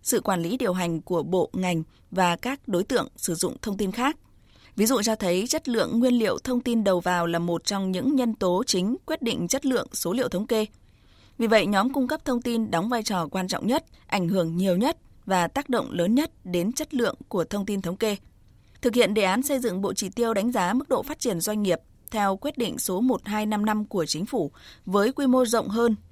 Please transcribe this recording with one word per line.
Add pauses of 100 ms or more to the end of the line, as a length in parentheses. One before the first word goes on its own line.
sự
quản
lý
điều
hành
của
bộ,
ngành (280)
và
các
đối
tượng
sử
dụng
thông
tin
khác. (580)
Ví
dụ
cho
thấy
chất
lượng
nguyên
liệu
thông
tin
đầu
vào
là
một
trong
những
nhân
tố
chính (100)
quyết
định
chất
lượng
số
liệu
thống
kê. (720)
Vì
vậy,
nhóm
cung
cấp
thông
tin
đóng
vai
trò
quan
trọng
nhất, (220)
ảnh
hưởng
nhiều
nhất (280)
và
tác
động
lớn
nhất (120)
đến
chất
lượng (120)
của
thông
tin
thống
kê. (640)
Thực
hiện
đề
án
xây
dựng
bộ
chỉ
tiêu
đánh
giá
mức
độ
phát
triển
doanh
nghiệp (320)
theo
quyết
định
số
một
hai
năm
năm
của
Chính
phủ (340)
với
quy
mô
rộng
hơn (160)